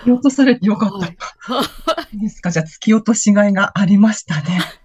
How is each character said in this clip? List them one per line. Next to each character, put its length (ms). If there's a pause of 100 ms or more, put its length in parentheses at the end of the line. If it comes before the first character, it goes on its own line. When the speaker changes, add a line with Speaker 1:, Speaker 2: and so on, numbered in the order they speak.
Speaker 1:
突 20
き 60
落 140
と 60
さ 140
れ 140
て 80
よ 100
か 120
っ 20
た。 640
Speaker 2:
は 80 (500)
い。 20
<laughs> 20
Speaker 1:
い 20
い 40
で 60
す 120
か？ 100
じ 80
ゃ 40
あ 20
突 160
き 120
落 120
と 100
し 180
が 160
い 40
が 260
あ 60
り 140
ま 140
し 120
た 180
ね。 180 (240)